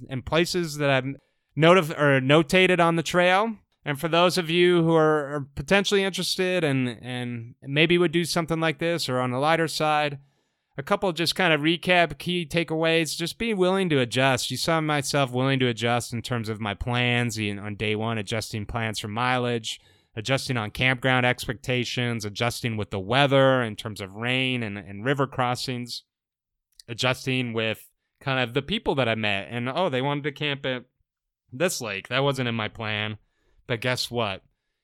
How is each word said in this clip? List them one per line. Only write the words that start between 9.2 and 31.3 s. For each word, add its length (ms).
the 80
lighter 280
side, 520
a 40
couple 300
just 220
kind 180
of 80
recap 580
key 260
takeaways. 720
Just 220
be 140
willing 360
to 100
adjust. 520
You 60
saw 220
myself 520
willing 280
to 80
adjust 460
in 80
terms 280
of 100
my 160
plans, 640
you 180
know, 80
on 120
day 200
one, 240
adjusting 480
plans 320
for 80
mileage, 720
adjusting 420
on 120
campground 560
expectations, 1000
adjusting 520
with 140
the 80
weather 640
in 120
terms 260
of 120
rain 480
and, 160
and 280
river 200
crossings, 800
adjusting 640
with 360
kind 200
of 140
the 80
people 340
that 140
I 60
met. 340
And, 200
oh, 200
they 120
wanted 240
to 60
camp 340
at 180